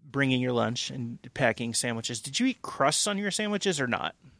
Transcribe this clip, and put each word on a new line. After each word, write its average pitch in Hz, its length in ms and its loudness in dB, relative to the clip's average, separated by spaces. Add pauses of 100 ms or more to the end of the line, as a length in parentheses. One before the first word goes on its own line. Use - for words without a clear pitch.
(100)
bringing 131 300 2
your 123 120 0
lunch 117 380 0
and 120 280 -8 (160)
packing 117 400 0
sandwiches. 117 480 -4
Did 135 180 -4
you 254 60 2
eat 254 160 -2
crusts - 440 2
on 202 120 0
your 202 120 -2
sandwiches 202 500 0
or 127 60 0
not? 104 280 0 (260)